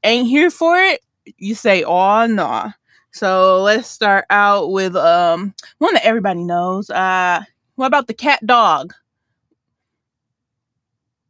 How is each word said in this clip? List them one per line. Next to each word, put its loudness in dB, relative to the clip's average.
ain't 2
here 2
for 0
it, 0
you -8
say, 0
"Aw, 2
nah." -4
So 2
let's 0
start 0
out 2
with, -2
um, 0
one 0
that 0
everybody -2
knows. -4
Uh, -2
what -4
about 0
the -10
cat -2
dog? 2